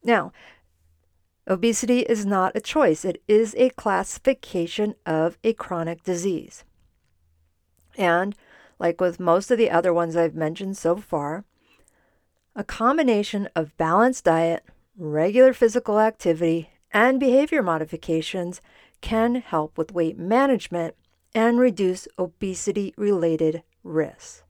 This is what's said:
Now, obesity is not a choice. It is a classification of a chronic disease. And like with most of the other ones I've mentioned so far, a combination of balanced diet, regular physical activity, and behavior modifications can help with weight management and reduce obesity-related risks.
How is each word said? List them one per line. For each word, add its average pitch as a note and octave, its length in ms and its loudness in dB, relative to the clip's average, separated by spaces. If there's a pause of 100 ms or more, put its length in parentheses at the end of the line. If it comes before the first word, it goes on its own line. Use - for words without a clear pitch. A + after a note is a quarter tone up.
Now, G3 300 0 (1120)
obesity A3+ 540 0
is G#3+ 260 -2
not F#3+ 300 0
a - 40 -4
choice. G#3+ 440 2
It F#3+ 240 -6
is G#3+ 280 4
a B3+ 140 4
classification G#3 1300 -4 (100)
of E3 380 0
a A3+ 80 2
chronic E3+ 500 -6
disease. F3+ 640 -6 (1300)
And F#3 380 0 (440)
like E3+ 220 -2
with F3+ 200 -2
most F3+ 300 0
of B3 60 2
the A3+ 140 2
other E3+ 240 2
ones E3+ 220 -2
I've E3 180 0
mentioned E3 420 -6
so E3+ 200 0
far, D#3+ 480 -6 (1120)
a G#3 80 -8
combination A3+ 920 0
of D#3+ 220 -6
balanced G3+ 480 2
diet, E3 400 2 (320)
regular F#3+ 560 4
physical A3+ 480 2
activity, E3+ 680 0 (220)
and B3 280 4
behavior C#4 420 2
modifications E3 1000 -4 (400)
can A3+ 360 0
help D#3 420 -4
with D#3+ 140 -4
weight E3 260 -2
management F#3+ 800 0 (360)
and A#3 280 2
reduce F#3+ 480 0 (100)
obesity-related F3+ 1400 -2 (220)
risks. - 640 -6